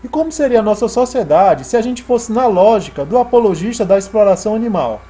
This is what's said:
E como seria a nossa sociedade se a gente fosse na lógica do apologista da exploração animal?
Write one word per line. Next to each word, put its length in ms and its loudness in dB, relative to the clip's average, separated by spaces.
E 40 -14
como 240 -4
seria 300 2
a 20 -4
nossa 240 0
sociedade 760 2
se 120 -2
a 40 2
gente 200 -6
fosse 300 -2
na 160 0
lógica 580 2
do 140 0
apologista 680 0
da 100 4
exploração 600 0
animal? 540 -4